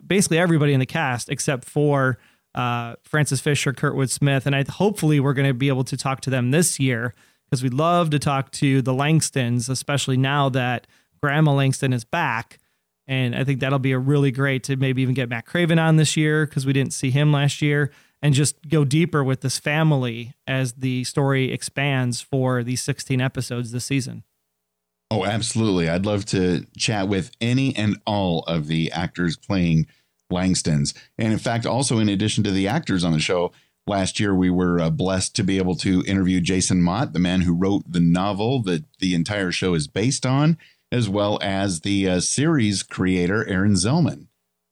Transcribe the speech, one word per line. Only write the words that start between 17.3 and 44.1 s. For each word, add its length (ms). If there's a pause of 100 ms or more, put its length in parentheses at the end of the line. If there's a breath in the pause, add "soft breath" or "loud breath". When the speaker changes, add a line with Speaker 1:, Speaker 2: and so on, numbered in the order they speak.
Speaker 1:
last 280
year, 300 (320 soft breath)
and 120
just 340
go 160
deeper 400
with 160
this 180
family 760 (140)
as 280
the 300
story 480
expands 680
for 420
these 180
sixteen 400
episodes 520
this 120
season. 380 (880)
Speaker 2:
Oh, 140
absolutely. 640
I'd 180
love 200
to 400 (100)
chat 320
with 320
any 340
and 220 (100)
all 380
of 240
the 240
actors 440
playing 500 (460 soft breath)
Langstons. 600 (240 loud breath)
And 140
in 80
fact, 260
also 320
in 100
addition 360
to 80
the 160
actors 340
on 100
the 60
show, 320 (380 soft breath)
last 320
year 120
we 180
were, 280
uh, 100
blessed 460
to 80
be 160
able 160
to 320
interview 340
Jason 400
Mott, 320
the 60
man 220
who 140
wrote 360
the 80
novel 640
that 220 (160)
the 140
entire 360
show 240
is 140
based 360
on, 320 (360 soft breath)
as 160
well 340
as 380
the, 280
uh, 120
series 640
creator, 640
Aaron 260
Zellman. 520 (460)